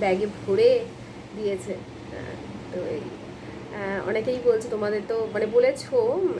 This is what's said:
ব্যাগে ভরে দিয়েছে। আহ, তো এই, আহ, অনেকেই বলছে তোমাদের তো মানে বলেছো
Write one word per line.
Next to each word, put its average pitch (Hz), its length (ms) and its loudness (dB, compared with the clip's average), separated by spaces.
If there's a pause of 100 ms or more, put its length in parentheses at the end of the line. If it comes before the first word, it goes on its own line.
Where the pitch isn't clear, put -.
ব্যাগে 196 260 4
ভরে 220 540 4 (560)
দিয়েছে। 202 360 -2
আহ, - 440 -10 (560)
তো 180 140 -4
এই, - 80 -4
আহ, - 1120 -6
অনেকেই 226 360 0
বলছে 226 240 4
তোমাদের 208 400 0
তো 226 240 0
মানে 214 140 0
বলেছো 254 720 4 (200)